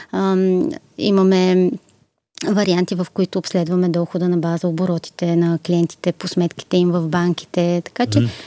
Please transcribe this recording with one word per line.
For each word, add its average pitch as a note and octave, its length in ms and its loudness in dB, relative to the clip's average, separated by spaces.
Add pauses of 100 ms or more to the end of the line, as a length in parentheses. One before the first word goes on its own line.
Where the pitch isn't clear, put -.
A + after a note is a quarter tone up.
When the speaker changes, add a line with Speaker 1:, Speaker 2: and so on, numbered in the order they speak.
(120)
Speaker 1:
Ам, F#3+ 580 0 (280)
имаме F#3 760 4 (760)
варианти, F#3 480 2
в F3 180 -4
които F#3 260 -2
обследваме F3+ 500 0
дохода E3+ 400 -2
на F3 80 0
база E3 300 -2
оборотите E3+ 680 -2
на E3+ 240 2
клиентите E3+ 520 -2
по - 160 -10
сметките - 500 -2
им F3 140 2
в E3+ 160 -2
банките. F3 760 -2
Така - 200 -4
че, G#2+ 140 0
Speaker 2:
Мгм. A#2+ 80 2 (200)